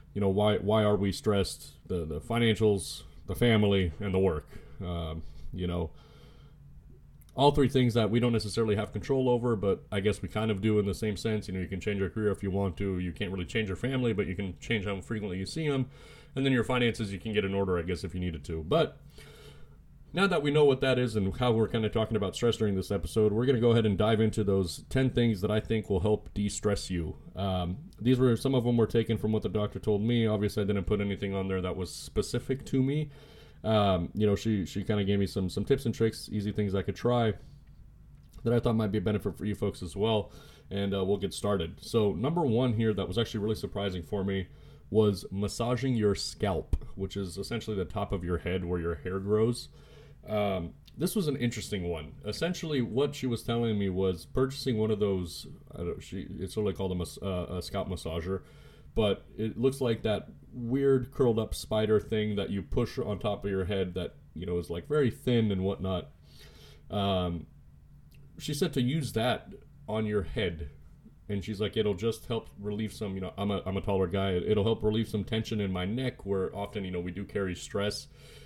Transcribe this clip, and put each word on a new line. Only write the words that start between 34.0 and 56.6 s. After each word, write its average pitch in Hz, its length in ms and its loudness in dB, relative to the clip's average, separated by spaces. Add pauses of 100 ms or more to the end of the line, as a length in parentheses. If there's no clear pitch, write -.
you 107 120 2
know, 101 100 4
she, 101 280 0
she 98 200 -6
kinda 104 200 2
gave 101 140 2
me 98 80 2
some, 92 220 -2
some 202 160 -4
tips 139 220 2
and 110 80 0
tricks, - 360 -2
easy 104 220 -2
things 101 220 -2
I 95 80 0
could 95 140 -4
try 117 380 2 (1080)
that 117 80 2
I 120 80 4
thought 117 140 2
might 107 180 2
be 107 60 2
a 92 40 0
benefit 101 340 0
for 82 80 -8
you 104 100 -2
folks 98 280 -4
as 90 140 -8
well. 107 360 0 (380)
And, 98 240 -2
uh, 95 100 0
we'll 98 120 2
get 95 160 -2
started. 98 480 -2
So 107 320 2
number 160 300 0
one 123 320 2
here 110 200 2
that 92 140 -2
was 92 100 -4
actually 110 220 -2
really 107 160 0
surprising 95 460 -4
for 101 200 -4
me 98 240 -2 (440)
was 104 400 4
massaging 117 640 0
your 104 200 4
scalp, - 640 -2 (180)
which 95 220 -6
is 90 220 -6
essentially 107 380 -6
the 92 80 0
top 101 280 -4
of 87 120 -2
your 85 140 0
head 90 260 -2
where 87 160 -2
your 85 140 -2
hair 92 240 -6
grows. 107 500 2 (600)
Um, 98 460 -2 (220)
this 165 180 -2
was 175 140 0
an 135 80 0
interesting 107 520 -4
one. 76 240 -6 (120)
Essentially, 156 560 -2
what 127 340 0
she 131 120 -6
was 117 160 -2
telling 117 360 0
me 101 120 0
was 92 360 0
purchasing 131 520 0
one 107 120 2
of 104 80 0
those, 95 480 -2 (280)
I - 40 -12
don't, 87 240 -6
she, - 240 -10 (120)
it's 90 160 -6
sort 104 140 0